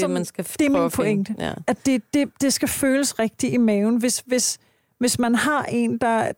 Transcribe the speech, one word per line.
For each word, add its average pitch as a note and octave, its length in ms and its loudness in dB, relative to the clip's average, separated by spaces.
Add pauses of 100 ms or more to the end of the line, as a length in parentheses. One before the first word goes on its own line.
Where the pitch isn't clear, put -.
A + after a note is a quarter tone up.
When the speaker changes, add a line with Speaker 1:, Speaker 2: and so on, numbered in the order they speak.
Speaker 1:
som, F#3 100 0
Speaker 2:
man F3+ 140 -2
skal - 200 -10
Speaker 1:
det - 200 -4
er C#4+ 40 2
min C#4 60 2
Speaker 2:
prøve E3+ 100 2
at E3 80 0
finde. - 120 0 (180)
Speaker 1:
pointe, G#3+ 160 -6
Speaker 2:
Ja. - 120 -4 (160)
Speaker 1:
at - 180 -2
det, C4 280 0
det, - 160 2 (120)
det C4+ 120 2
skal - 140 -2
føles C4+ 520 0
rigtigt A3+ 340 -2
i B3 40 2
maven, A3 380 2
hvis, A#3+ 300 -2
hvis, B3+ 320 -2 (420)
hvis B3 200 0
man A#3+ 160 2
har C#4 280 0
en, A#3 340 -2
der, A3+ 400 0